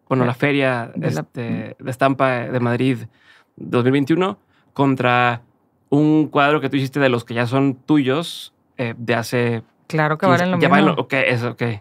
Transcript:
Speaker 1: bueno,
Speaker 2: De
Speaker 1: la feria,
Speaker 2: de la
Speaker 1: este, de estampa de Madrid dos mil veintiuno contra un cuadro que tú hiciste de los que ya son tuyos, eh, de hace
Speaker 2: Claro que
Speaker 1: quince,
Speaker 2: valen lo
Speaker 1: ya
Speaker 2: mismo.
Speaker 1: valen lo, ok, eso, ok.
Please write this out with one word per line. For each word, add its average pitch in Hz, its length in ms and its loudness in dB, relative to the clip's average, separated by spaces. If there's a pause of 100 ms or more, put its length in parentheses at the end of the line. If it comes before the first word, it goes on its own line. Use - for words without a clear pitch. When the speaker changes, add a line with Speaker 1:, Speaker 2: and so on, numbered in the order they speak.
Speaker 1:
bueno, 131 160 0
Speaker 2:
De - 40 0
Speaker 1:
la - 60 -2
feria, 131 600 -2
Speaker 2:
de 156 160 -4
la 156 100 -4
Speaker 1:
este, 117 580 -10
de 127 120 -8
estampa 135 400 0
de 123 280 -4
Madrid 120 380 0 (580)
dos 120 280 -2
mil 131 100 4
veintiuno 165 460 0 (340)
contra 123 720 2 (460)
un 151 380 4
cuadro 147 320 2
que 135 100 -2
tú 139 80 -2
hiciste 135 220 -2
de 135 100 4
los 120 140 0
que 117 120 -10
ya 120 100 0
son 135 300 0
tuyos, 151 760 0 (260)
eh, 117 200 -4
de 117 160 -4
hace 117 500 -2 (240)
Speaker 2:
Claro 156 300 0
que 196 80 -2
Speaker 1:
quince, 175 180 4
Speaker 2:
valen 180 80 -2
lo 180 60 0
Speaker 1:
ya 139 120 4
Speaker 2:
mismo. 143 60 4
Speaker 1:
valen 151 200 4
lo, - 80 -2
ok, - 100 -10
eso, 120 380 0
ok. - 100 -10 (200)